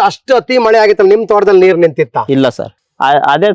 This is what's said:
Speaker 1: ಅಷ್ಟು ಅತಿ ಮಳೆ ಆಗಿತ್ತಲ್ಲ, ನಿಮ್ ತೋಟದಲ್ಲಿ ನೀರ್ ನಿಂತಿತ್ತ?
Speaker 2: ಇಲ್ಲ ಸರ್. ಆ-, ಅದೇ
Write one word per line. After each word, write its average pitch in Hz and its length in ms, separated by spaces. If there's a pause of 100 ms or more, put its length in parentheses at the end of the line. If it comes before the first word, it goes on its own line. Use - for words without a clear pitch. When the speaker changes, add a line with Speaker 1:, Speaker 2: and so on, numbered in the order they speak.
Speaker 1:
ಅಷ್ಟು - 320
ಅತಿ 254 220
ಮಳೆ 226 200
ಆಗಿತ್ತಲ್ಲ, 208 300
ನಿಮ್ 214 200
ತೋಟದಲ್ಲಿ 202 320
ನೀರ್ 185 180
ನಿಂತಿತ್ತ? 160 380 (120)
Speaker 2:
ಇಲ್ಲ 135 200
ಸರ್. - 540
ಆ-, 143 300
ಅದೇ 165 220